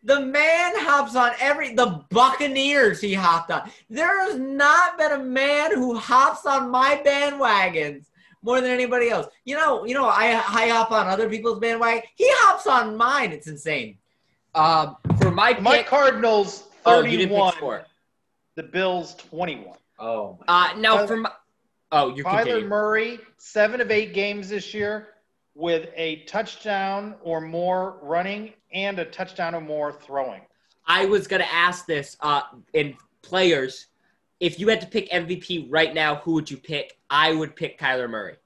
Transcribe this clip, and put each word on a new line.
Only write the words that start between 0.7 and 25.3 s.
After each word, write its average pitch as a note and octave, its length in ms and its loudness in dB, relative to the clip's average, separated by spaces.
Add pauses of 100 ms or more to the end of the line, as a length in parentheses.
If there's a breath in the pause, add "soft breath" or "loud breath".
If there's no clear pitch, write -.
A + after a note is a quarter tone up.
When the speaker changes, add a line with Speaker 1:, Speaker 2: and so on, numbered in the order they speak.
Speaker 1:
hops C#4+ 360 0
on A#3+ 160 4 (100)
every, C#4+ 320 -2
the G#3+ 360 0
Buccaneers C4 920 2
he G3+ 120 -2
hopped F3 380 2
on. D#3+ 180 -4 (200 loud breath)
There E4+ 340 0
has F#4 160 -4
not D4 580 2
been D4+ 160 2
a C#4 100 -2
man C#4+ 500 0
who B3 240 -2
hops C4+ 480 2
on C4 240 0
my C#4 340 2
bandwagons G#3 1000 0 (380 soft breath)
more B3 180 0
than B3+ 100 -2
anybody B3 380 0
else. F3+ 180 -2 (180 soft breath)
You C4+ 100 -6
know, C#4+ 280 0
you A#3+ 120 -4
know, C#4 100 0
I, A3 300 2
I A3 340 0
hop A3+ 220 2
on G3+ 160 2
other G3+ 200 0
people's A3 320 -4
bandwagon. A#3 440 0 (120)
He A4 140 4
hops - 380 4
on A3+ 280 2
mine. A#3+ 360 0
It's D3+ 160 -14
insane. C#3+ 500 -8 (580)
Speaker 2:
Uh, D#3 380 4 (280)
for F#3 100 4
my G#3+ 280 2
Speaker 3:
My A#3+ 180 4
Speaker 2:
pick A#3 100 -2
Speaker 3:
Cardinals A3+ 800 2 (160)
Speaker 2:
Oh, F3 160 8
you E3 160 0
didn't F#3 120 0
pick - 0 -
Speaker 3:
thirty-one, G3 240 2
Speaker 2:
score. B2+ 320 -8 (680)
Speaker 3:
the D#3+ 80 -10
Bills F3+ 520 -4
twenty-one. D3+ 640 -10 (220)
Speaker 1:
Oh, G#2+ 480 -8
my F3 240 4
Speaker 2:
Uh, F#3 60 -10
now A3 200 4
Speaker 3:
Kyler, G#3 100 2
Speaker 2:
for A3 100 -2
my, A3 140 -6 (600)
oh, C3+ 240 2
you C#3+ 80 -10
Speaker 3:
Kyler G3+ 220 0
Speaker 2:
continue. A3 220 -2
Speaker 3:
Murray, G#3+ 520 -2 (180)
seven G#3+ 440 0
of G#3+ 100 -2
eight G#3+ 220 0
games G3+ 360 -6
this G3+ 240 -10
year G#3+ 360 -6 (460)